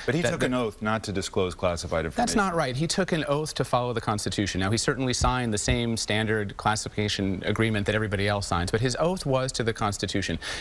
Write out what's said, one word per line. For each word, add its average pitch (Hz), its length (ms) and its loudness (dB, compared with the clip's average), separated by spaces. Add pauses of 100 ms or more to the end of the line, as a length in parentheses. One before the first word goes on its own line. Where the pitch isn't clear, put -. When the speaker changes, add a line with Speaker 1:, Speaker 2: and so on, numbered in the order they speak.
Speaker 1:
But 123 80 4
he 170 80 2
Speaker 2:
that 120 80 2
Speaker 1:
took 151 100 -2
Speaker 2:
the 131 60 2
Speaker 1:
an 127 80 0
oath 120 260 -2
not 110 240 0
to 104 80 -4
disclose 90 420 0
classified 85 520 0
information. 135 160 -2
Speaker 2:
That's 233 120 0
not 190 200 2
right. 135 200 0
He 156 120 0
took 180 260 0
an 156 160 0
oath 147 240 0
to 131 140 -2
follow 123 260 2
the 113 80 -2
Constitution. 104 600 0
Now, 98 100 2
he 113 80 2
certainly 127 340 0
signed 123 400 2
the 101 60 0
same 117 380 2
standard 107 600 0
classification 104 880 0
agreement 107 420 2
that 107 100 2
everybody 104 320 0
else 101 180 0
signs, 87 240 0
but 107 100 2
his 123 200 0
oath 175 260 0
was 131 240 2
to 123 140 -2
the 113 80 2
Constitution. 98 640 -2 (220)